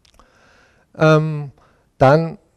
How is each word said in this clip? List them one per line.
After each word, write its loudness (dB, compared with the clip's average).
Ähm, -2
dann 0